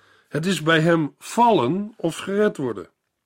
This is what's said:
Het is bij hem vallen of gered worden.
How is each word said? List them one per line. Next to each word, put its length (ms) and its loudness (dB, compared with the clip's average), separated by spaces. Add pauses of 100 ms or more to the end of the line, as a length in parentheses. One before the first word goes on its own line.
(300)
Het 160 -6
is 160 -2
bij 180 2
hem 400 2
vallen 800 0
of 200 -6
gered 400 -2
worden. 320 -8 (360)